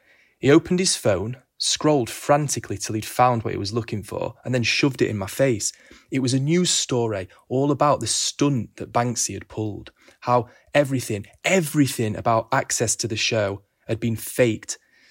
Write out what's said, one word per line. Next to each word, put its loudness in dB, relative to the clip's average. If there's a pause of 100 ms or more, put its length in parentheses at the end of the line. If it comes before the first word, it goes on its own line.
(400)
He 4
opened 4
his 0
phone, -2 (200)
scrolled 2
frantically -2
till -6
he'd -4
found 2
what -4
he -4
was -6
looking -4
for, -8 (100)
and -4
then 2
shoved 2
it 2
in -2
my -4
face. 0 (360)
It -2
was 2
a 4
news 2
story 0 (220)
all 2
about 2
the -4
stunt -2
that -12
Banksy -2
had -12
pulled, -8 (300)
how 2 (260)
everything, 0 (180)
everything 2
about 0
access 0
to -4
the -6
show -2 (240)
had -4
been -2
faked 0 (340)